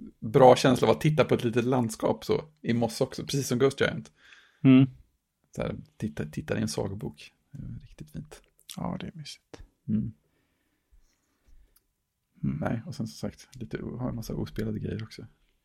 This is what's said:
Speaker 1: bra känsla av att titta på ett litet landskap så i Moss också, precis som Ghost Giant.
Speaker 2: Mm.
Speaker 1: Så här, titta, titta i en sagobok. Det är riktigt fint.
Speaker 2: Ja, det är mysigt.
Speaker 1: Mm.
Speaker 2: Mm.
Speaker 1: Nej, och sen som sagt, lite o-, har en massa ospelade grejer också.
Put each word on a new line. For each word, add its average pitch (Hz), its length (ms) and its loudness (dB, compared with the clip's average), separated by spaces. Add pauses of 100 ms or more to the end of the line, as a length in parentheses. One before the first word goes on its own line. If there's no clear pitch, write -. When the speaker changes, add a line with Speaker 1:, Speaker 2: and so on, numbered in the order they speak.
(200)
Speaker 1:
bra 123 360 8
känsla 127 320 4
av 110 80 6
att - 40 -14
titta 151 240 2
på 123 100 2
ett 113 100 -2
litet 117 200 0
landskap 127 600 -2
så - 200 0 (180)
i - 120 0
Moss 117 260 -2
också, - 220 -2
precis 143 260 -4
som 123 100 0
Ghost 135 220 2
Giant. - 300 -2 (540)
Speaker 2:
Mm. 135 220 10 (680)
Speaker 1:
Så - 60 -6
här, - 120 -4 (220)
titta, - 280 -6
titta - 340 -6
i 110 40 -2
en 110 60 -2
sagobok. 107 640 -8 (200)
Det 135 60 -16
är 120 300 -12
riktigt - 240 -20
fint. - 300 -16 (340)
Speaker 2:
Ja, - 240 -6
det - 60 -10
är - 80 -12
mysigt. - 480 -18 (260)
Speaker 1:
Mm. 110 240 -2 (2250)
Speaker 2:
Mm. - 160 -2
Speaker 1:
Nej, 113 260 -4
och 139 80 -10
sen 117 120 -6
som 107 240 -10
sagt, - 220 -20
lite 123 260 -10
o-, - 200 -10
har 127 100 -6
en 120 60 -6
massa 113 200 -10
ospelade 110 440 -6
grejer 104 240 -8
också. - 200 -16 (420)